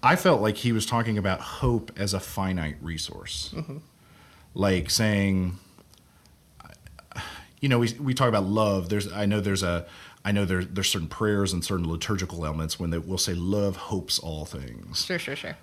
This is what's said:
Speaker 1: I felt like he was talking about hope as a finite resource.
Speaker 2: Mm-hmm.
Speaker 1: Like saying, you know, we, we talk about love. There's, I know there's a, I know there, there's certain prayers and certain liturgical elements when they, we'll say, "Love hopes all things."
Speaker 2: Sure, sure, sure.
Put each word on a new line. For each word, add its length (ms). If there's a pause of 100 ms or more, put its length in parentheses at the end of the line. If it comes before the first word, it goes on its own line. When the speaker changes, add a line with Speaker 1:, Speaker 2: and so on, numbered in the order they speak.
Speaker 1:
I 140
felt 240
like 180
he 140
was 140
talking 320
about 220
hope 560
as 180
a 60
finite 600
resource. 720
Speaker 2:
Mm-hmm. 240 (760)
Speaker 1:
Like 360
saying, 680 (2000)
you 80
know, 100
we, 220
we 140
talk 140
about 160
love. 440
There's, 240
I 140
know 140
there's 220
a, 240 (380)
I 80
know 120
there, 200
there's 240
certain 200
prayers 440
and 120
certain 260
liturgical 560
elements 340
when 100
they, 80
we'll 200
say, 160
"Love 420
hopes 420
all 280
things." 580
Speaker 2:
Sure, 140
sure, 180
sure. 260